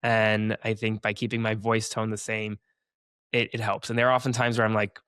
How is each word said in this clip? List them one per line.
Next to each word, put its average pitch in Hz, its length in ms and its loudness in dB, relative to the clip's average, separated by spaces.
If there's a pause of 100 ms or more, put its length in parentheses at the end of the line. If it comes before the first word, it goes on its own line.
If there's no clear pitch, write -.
And 110 600 2
I 113 100 -2
think 110 280 -2
by 107 120 0
keeping 117 280 -2
my 110 140 0
voice 110 340 0
tone 110 200 -2
the 107 80 -4
same, 107 420 -6 (720)
it, 117 220 0
it 117 60 -4
helps. 104 300 -2
And 117 80 0
there 120 100 4
are 127 60 6
often 127 180 2
times 120 260 0
where 117 80 4
I'm 110 80 2
like 107 340 0